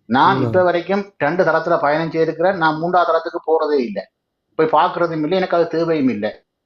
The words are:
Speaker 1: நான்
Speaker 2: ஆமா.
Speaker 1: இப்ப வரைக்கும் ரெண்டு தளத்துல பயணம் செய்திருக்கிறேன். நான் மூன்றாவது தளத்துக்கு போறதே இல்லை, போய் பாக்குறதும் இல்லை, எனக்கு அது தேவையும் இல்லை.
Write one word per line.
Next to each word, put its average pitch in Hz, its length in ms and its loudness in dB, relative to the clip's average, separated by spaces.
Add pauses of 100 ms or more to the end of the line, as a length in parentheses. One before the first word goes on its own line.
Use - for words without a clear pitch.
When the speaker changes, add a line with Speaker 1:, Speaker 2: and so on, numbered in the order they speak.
Speaker 1:
நான் 139 220 4
Speaker 2:
ஆமா. - 140 0
Speaker 1:
இப்ப 185 180 2
வரைக்கும் 180 400 -2 (140)
ரெண்டு 165 260 0
தளத்துல 160 360 0
பயணம் 151 320 0
செய்திருக்கிறேன். 160 460 0
நான் 156 220 -2
மூன்றாவது 175 300 0
தளத்துக்கு 165 320 -2
போறதே 156 400 0
இல்லை, 101 220 -6 (560)
போய் 160 140 0
பாக்குறதும் 165 500 0
இல்லை, 165 140 -2
எனக்கு 180 200 0
அது 165 100 2
தேவையும் 160 420 0
இல்லை. 104 220 -4 (340)